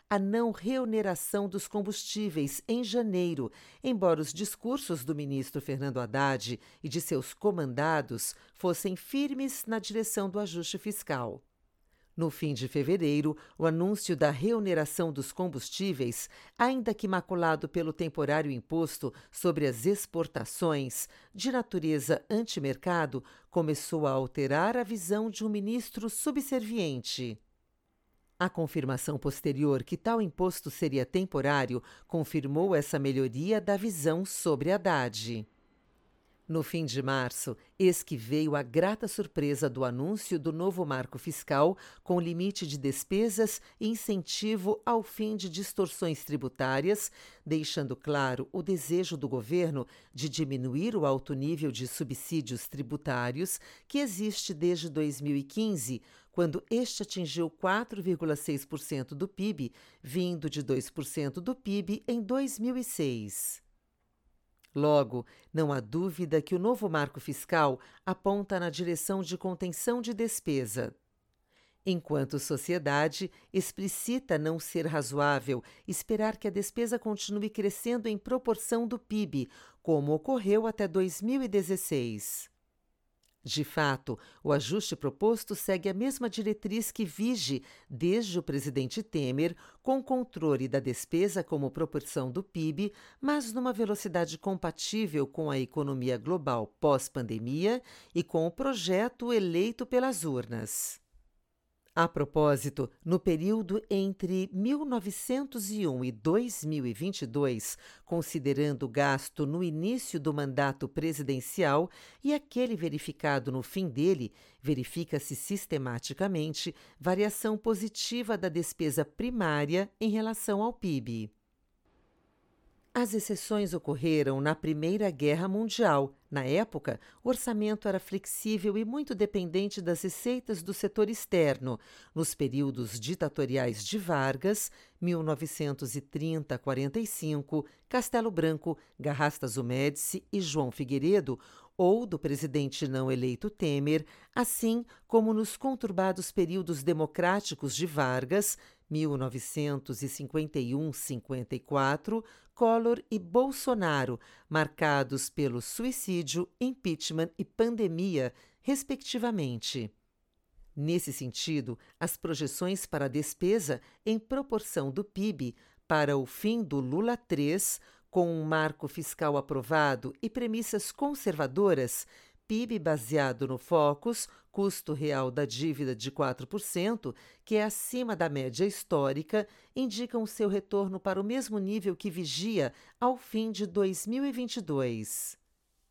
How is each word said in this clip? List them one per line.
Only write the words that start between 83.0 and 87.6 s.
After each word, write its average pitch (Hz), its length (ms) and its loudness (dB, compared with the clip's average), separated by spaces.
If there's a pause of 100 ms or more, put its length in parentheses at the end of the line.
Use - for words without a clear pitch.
De 147 160 -2
fato, 135 540 0 (260)
o 147 80 0
ajuste 147 440 0
proposto 214 580 0
segue 190 340 -2
a 196 60 0
mesma 240 340 -2
diretriz 214 640 -2
que 226 140 -2
vige 165 560 -2 (260)